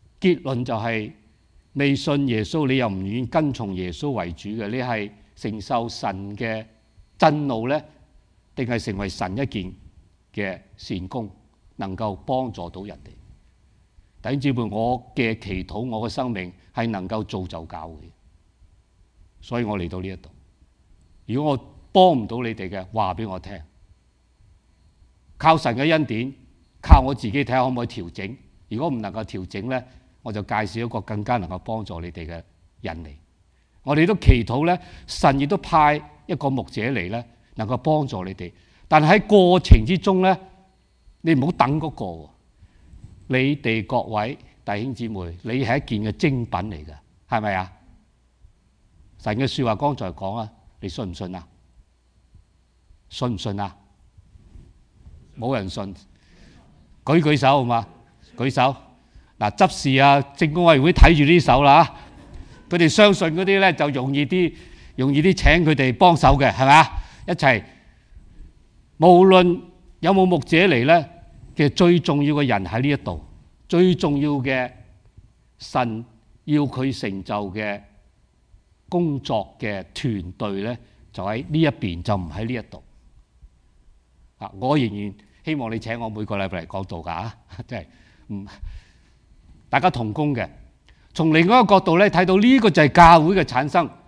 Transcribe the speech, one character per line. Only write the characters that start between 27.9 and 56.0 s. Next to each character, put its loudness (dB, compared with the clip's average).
整。 -14
如 -8
果 -4
唔 -6
能 -10
夠 -8
調 -12
整 -12
呢， -4
我 -12
就 -8
介 -8
紹 -6
一 -8
個 -8
更 -8
加 -4
能 -8
夠 -10
幫 -10
助 -14
你 -12
哋 -14
嘅 -14
人 -12
嚟。 -20
我 -2
哋 4
都 0
祈 4
禱 -2
呢， 0
神 2
亦 -2
都 -2
派 2
一 -4
個 -4
牧 -2
者 -8
嚟 -4
呢， -8
能 -6
夠 -4
幫 0
助 -8
你 -10
哋。 -14
但 6
喺 4
過 6
程 8
之 0
中 0
呢， 2
你 2
唔 2
好 -2
等 0
嗰 -6
個 -10
喎。 -12
你 0
哋 -2
各 -2
位 -6
弟 -4
兄 -8
姊 -8
妹， -10
你 -4
係 -2
一 -6
件 -4
嘅 -8
精 -2
品 -14
嚟 -8
㗎， -18
係 -2
咪 -4
啊？ -8
神 -6
嘅 -2
說 -4
話 0
剛 -2
才 -10
講 -10
啊， -10
你 -10
信 -10
唔 -12
信 -12
啊？ -16
信 -6
唔 -10
信 -8
啊？ -8
冇 -4
人 -6
信。 -10